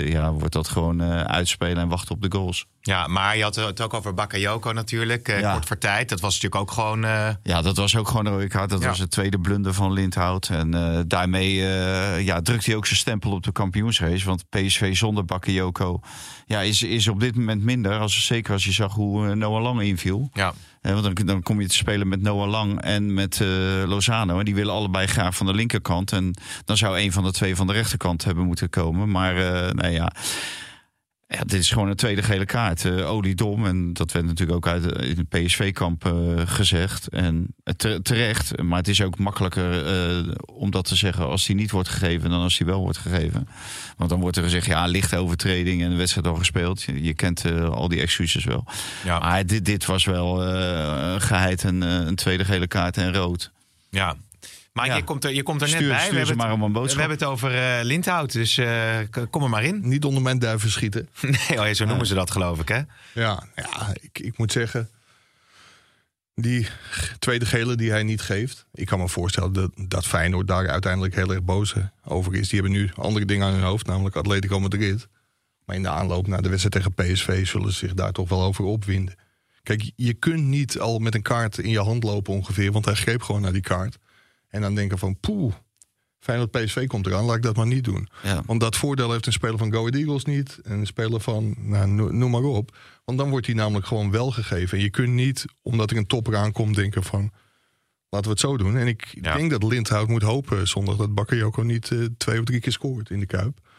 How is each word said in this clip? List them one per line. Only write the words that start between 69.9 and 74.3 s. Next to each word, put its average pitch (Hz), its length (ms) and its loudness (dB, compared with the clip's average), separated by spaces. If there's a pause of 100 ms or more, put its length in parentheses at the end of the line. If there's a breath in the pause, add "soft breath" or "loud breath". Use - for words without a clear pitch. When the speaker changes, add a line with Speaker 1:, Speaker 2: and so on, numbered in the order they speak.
Speaker 3:
Feyenoord 90 400 2
daar 92 220 2
uiteindelijk 92 460 0
heel 95 180 0
erg 92 120 -2
boos, 98 300 0
eh, 98 80 0 (220)
over 92 300 -2
is. 98 140 0
Die 101 120 2
hebben 98 200 2
nu 98 140 0
andere 104 300 0
dingen 98 220 2
aan 95 60 2
hun 95 100 2
hoofd, 95 240 0
namelijk 95 300 0
Atletico 98 440 0